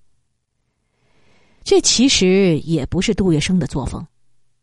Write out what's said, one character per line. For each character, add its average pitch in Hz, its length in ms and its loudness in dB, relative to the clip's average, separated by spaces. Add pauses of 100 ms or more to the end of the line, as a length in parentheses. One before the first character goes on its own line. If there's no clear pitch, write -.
(1600)
这 381 180 2
其 - 260 2
实 185 520 2
也 143 260 -4
不 165 160 -4
是 196 140 -2
杜 190 180 0
月 151 80 2
笙 180 160 -2
的 151 100 0
作 127 200 -6
风， - 200 -10 (560)